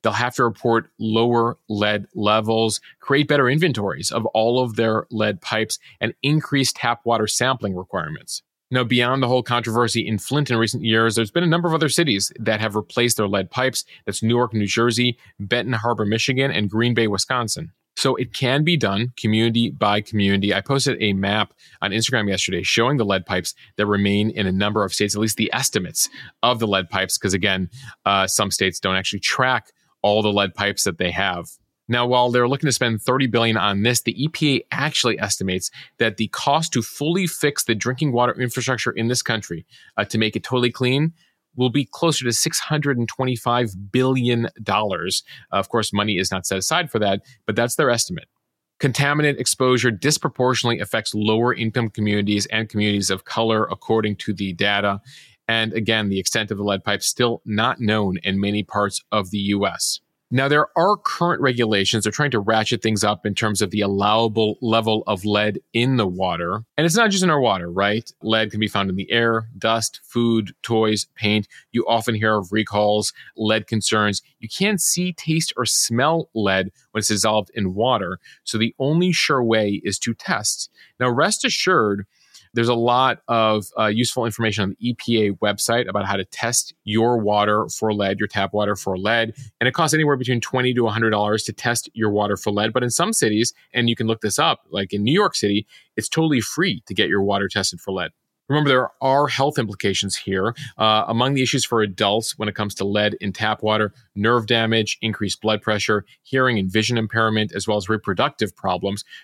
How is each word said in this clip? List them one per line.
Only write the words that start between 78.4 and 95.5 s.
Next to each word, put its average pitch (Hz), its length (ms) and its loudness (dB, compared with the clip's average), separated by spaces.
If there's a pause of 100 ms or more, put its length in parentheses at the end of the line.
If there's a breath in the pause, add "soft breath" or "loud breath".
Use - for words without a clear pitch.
So - 160 -4
the 113 180 0
only 165 340 2
sure 139 320 0
way 107 400 2
is 101 140 -4
to 117 160 -4
test. - 560 -4 (300 soft breath)
Now, 127 100 2
rest 151 340 0
assured, 113 640 2 (500 soft breath)
there's 117 120 2
a 123 60 4
lot 120 540 2
of, 110 400 2 (120)
uh, 110 60 2
useful 117 400 0
information 110 380 -2
on 95 80 0
the 120 180 -4
E 117 60 -4
P 110 320 0
A 101 60 0
website 110 540 -2
about 101 180 -4
how 98 100 -2
to 95 100 -4
test - 480 -4 (100)
your 113 360 2
water 104 500 2
for 110 240 -2
lead, 98 240 -2
your 104 100 -4
tap 98 260 -4
water 104 220 0
for 95 220 -6
lead. 113 380 0 (260 loud breath)
And 120 60 2
it 131 80 0
costs 156 180 2
anywhere 147 240 2
between 123 240 0
twenty 127 320 0
to 120 140 2
a - 20 2
hundred 110 220 0
dollars 104 320 0
to 104 100 -8
test - 400 -4
your 110 160 0
water 104 260 0
for - 140 -4
lead. 107 240 0
But 123 80 0
in 123 80 0
some 190 240 0
cities, 110 400 0 (180 soft breath)
and 120 160 0
you 117 80 2
can 113 120 -2
look 110 140 -2
this 107 180 -2
up, 151 320 0
like 95 220 -4
in 104 100 -2
New 127 100 2
York 196 220 2
City, 104 320 0 (280 soft breath)